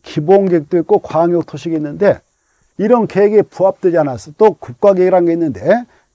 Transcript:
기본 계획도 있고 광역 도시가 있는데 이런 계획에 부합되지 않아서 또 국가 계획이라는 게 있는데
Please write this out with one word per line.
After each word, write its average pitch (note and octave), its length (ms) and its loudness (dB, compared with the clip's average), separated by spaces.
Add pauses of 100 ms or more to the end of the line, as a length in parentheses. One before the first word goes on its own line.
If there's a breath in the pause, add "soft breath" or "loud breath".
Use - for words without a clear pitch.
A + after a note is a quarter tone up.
기본 F#3+ 440 0
계획도 F3 320 -2
있고 F#3 200 0
광역 E3+ 480 -2
도시가 E3 300 -8
있는데 D#3 440 -2 (560)
이런 G#3+ 300 0
계획에 G3+ 340 2
부합되지 F#3 560 -2
않아서 C#3+ 400 -4
또 G#3+ 160 4
국가 G3 400 -2
계획이라는 F#3 320 2
게 E3+ 80 0
있는데 E3+ 520 -2 (300)